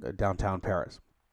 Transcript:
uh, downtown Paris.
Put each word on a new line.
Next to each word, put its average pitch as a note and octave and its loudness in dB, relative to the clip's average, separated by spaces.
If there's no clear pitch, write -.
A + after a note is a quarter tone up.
uh, - -4
downtown F#2+ 2
Paris. - -2